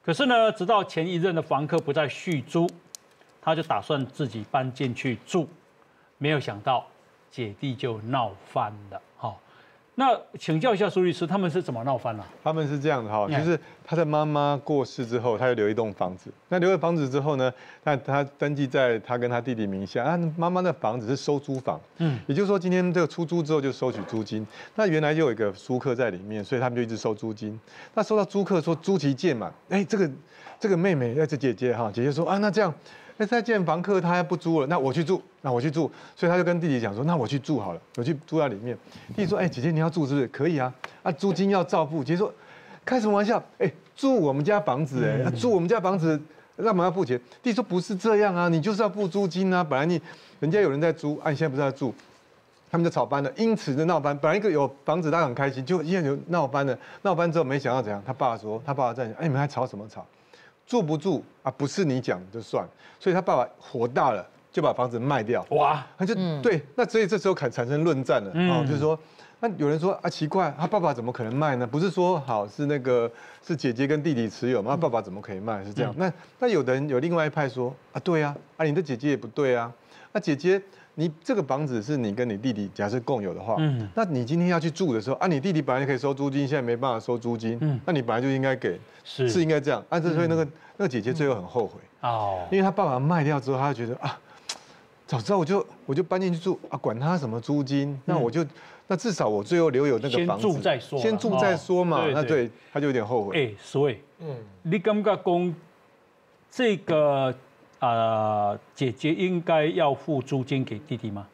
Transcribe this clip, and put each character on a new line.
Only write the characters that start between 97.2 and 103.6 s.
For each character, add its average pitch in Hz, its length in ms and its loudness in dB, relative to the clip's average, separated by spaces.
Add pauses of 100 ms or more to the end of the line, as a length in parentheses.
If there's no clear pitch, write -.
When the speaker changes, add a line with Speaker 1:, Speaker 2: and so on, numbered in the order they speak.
Speaker 2:
么 113 100 -4
租 143 220 0
金， 139 280 0
Speaker 1:
嗯。 139 160 -8
Speaker 2:
那 180 120 2
我 117 140 2
就， 156 140 0 (420)
那 190 80 0
至 226 160 -4
少 151 160 0
我 104 160 0
最 170 160 2
后 160 100 6
留 135 160 2
有 123 140 2
那 135 100 -4
个 170 160 2
房 185 140 0
子。 220 80 0
Speaker 1:
先 175 60 2
住 139 80 -2
再 147 180 2
说 - 180 -6
嘛。 - 60 0
Speaker 2:
先 220 140 2
住 214 200 0
再 185 200 4
说 180 260 2
嘛， 160 140 2
Speaker 1:
哦， 156 60 2
对， 147 100 2
Speaker 2:
那 147 100 2
对， 127 240 2
Speaker 1:
对。 117 40 -10 (200)
Speaker 2:
她 143 80 -4
就 143 80 0
有 135 60 2
点 113 120 0
后 113 200 0
悔。 165 120 -2
Speaker 1:
哎， 117 240 0